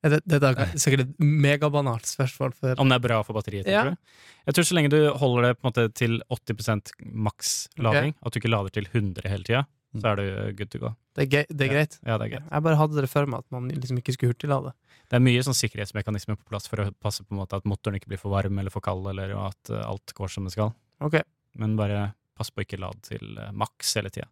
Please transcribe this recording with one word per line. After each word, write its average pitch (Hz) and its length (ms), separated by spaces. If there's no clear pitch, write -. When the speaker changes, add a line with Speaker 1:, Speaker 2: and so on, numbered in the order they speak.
Speaker 1:
Er 147 80
det, 151 60
det 151 160
er 123 320
sikkert 135 300
et 135 100
megabanalt 143 880
spørsmål 131 480
for 127 240
Speaker 2:
Om 135 160
det 123 60
er 120 80
bra 113 180
for - 80
batteriet, 101 340
Speaker 1:
Ja. 101 160
Speaker 2:
tenker 147 140
du? - 240
Jeg 151 100
tror 170 140
så 180 80
lenge 147 160
du 151 60
holder 123 300
det 123 100
på - 80
en 127 60
måte 117 140
til 117 220
åtti 120 240
prosent 107 460
maks - 540
lading, 139 320
Speaker 1:
Ok. - 160
Speaker 2:
at - 60
du 120 40
ikke 113 140
lader 101 240
til 101 160
hundre 101 400
hele 95 160
tiden, 127 160
Speaker 3:
Mm. 110 80
Speaker 2:
så 113 80
er 101 60
du 101 420
good 104 120
to - 80
go. 117 100
Speaker 1:
Det 147 100
er 131 60
gøy, 143 180
det 147 140
er 135 100
Speaker 2:
Ja. - 0
Speaker 1:
greit. 151 320
Speaker 2:
Ja, 113 140
det 110 80
er 110 100
greit. 151 160
Speaker 1:
Jeg 147 100
bare 160 140
hadde 151 240
det 135 100
for 147 160
meg 127 120
at - 120
man 127 200
liksom 123 280
ikke 123 140
skulle 123 220
hurtiglade. 135 380
Speaker 2:
Det 123 80
er 123 40
mye 123 200
sånn 127 160
sikkerhetsmekanismer 107 800
på - 140
plass 104 180
for 113 80
å 101 240
passe 104 240
på - 80
en 101 80
måte 98 160
at 95 80
motoren 101 320
ikke - 120
blir 98 100
for 101 120
varm 98 280
eller 95 120
for 104 120
kald, 95 240
eller 95 260
at, - 240
eh, 107 160
alt 101 280
går 98 160
som 98 140
det 92 80
skal. 107 220
Speaker 1:
Ok. 156 220
Speaker 2:
Men 110 200
bare 101 360
pass - 140
på - 100
å 101 60
ikke - 140
lade 95 220
til, 107 360
eh, 107 140
maks - 420
hele 101 160
tiden. - 220